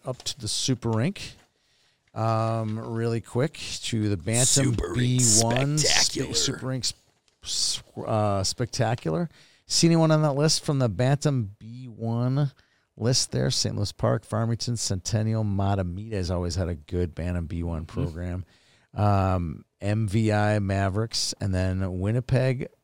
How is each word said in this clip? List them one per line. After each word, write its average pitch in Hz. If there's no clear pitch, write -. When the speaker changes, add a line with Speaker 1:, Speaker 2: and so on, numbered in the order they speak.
Speaker 1:
up 127
to -
the -
Super -
Rink, 117
um, 113
really 117
quick 131
to 107
the 101
Bantam 113
Speaker 2:
Super -
Rink -
Speaker 1:
B 123
one 131
Speaker 2:
Spectacular. -
Speaker 1:
Spe-, -
Super -
Rink 131
Sp-, -
Sp-, -
uh, 104
Spectacular. 127
See -
anyone 165
on 156
that 147
list 147
from 143
the 123
Bantam 123
B 123
one 120
list 117
there? 127
Saint 113
Louis 101
Park, 120
Farmington, 113
Centennial, 110
Matamita 98
has 92
always 87
had 87
a 85
good 85
Bantam 87
B 85
one 82
Speaker 2:
Mm-hmm. -
Speaker 1:
program. 87
Um, 95
M 104
V 107
I 104
Mavericks, 98
and 98
then 92
Winnipeg 123